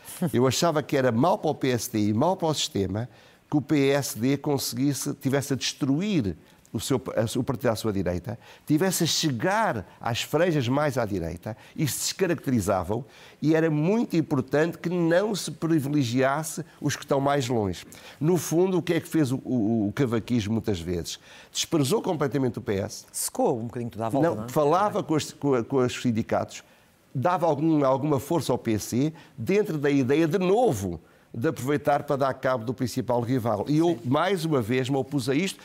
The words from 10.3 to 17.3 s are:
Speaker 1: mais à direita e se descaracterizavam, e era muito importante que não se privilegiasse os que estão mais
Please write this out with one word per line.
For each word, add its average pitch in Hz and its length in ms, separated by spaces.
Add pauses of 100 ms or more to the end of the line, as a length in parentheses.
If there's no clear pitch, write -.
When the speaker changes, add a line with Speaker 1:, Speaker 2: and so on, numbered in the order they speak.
Speaker 1:
mais 139 280
à 120 80
direita 92 520 (180)
e 151 140
se 104 100
descaracterizavam, 113 1080 (380)
e 156 140
era 160 120
muito 175 480
importante 151 640
que - 100
não 175 460
se - 160
privilegiasse 143 1120 (160)
os 147 140
que - 80
estão 143 180
mais 143 280